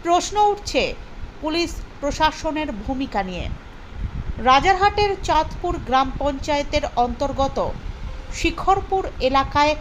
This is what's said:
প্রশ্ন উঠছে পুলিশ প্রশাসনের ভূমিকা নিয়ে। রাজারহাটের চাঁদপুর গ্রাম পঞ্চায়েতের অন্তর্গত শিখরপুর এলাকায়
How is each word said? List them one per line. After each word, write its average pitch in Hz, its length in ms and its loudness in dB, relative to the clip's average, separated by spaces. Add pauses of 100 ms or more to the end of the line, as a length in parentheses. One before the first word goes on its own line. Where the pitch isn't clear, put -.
প্রশ্ন 370 480 4
উঠছে 285 440 0 (460)
পুলিশ 311 340 -2 (240)
প্রশাসনের 302 720 0
ভূমিকা 220 520 -4
নিয়ে। 180 260 -6 (880)
রাজারহাটের 381 880 4
চাঁদপুর 320 640 0
গ্রাম 262 340 2
পঞ্চায়েতের 285 640 0 (140)
অন্তর্গত 247 760 0 (640)
শিখরপুর 381 720 0 (120)
এলাকায় 269 600 4